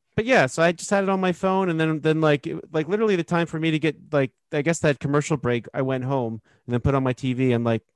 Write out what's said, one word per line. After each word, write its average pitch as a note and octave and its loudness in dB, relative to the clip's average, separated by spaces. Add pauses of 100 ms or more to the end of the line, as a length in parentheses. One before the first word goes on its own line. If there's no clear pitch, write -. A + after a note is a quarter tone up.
(160)
but A3 0
yeah, A3+ 4
so - 0
I F3 4
just - -8
had G3 2
it F#3+ 0
on F#3+ 0
my F#3 0
phone, F#3+ 0
and D#3+ -2
then, D#3+ 0
then, D#3 0
like, D3+ 2
it, D#3+ -8 (100)
like, D#3 -2
literally G#3 0
the E3+ -2
time E3+ 0
for D#3+ -8
me D#3+ 0
to D#3 0
get, D3+ -2 (160)
like, C#3 0 (200)
I D3 -2
guess E3 0
that D3 2
commercial D3 0
break, A#2+ -2
I C#3 -2
went C3 -2
home B2 -4 (240)
and A#2+ -4
then A#2+ 2
put C#3 2
on C3+ 0
my B2+ 0
T C3 -4
V. B2+ 2
I'm A#2+ 2
like, A2+ 0 (120)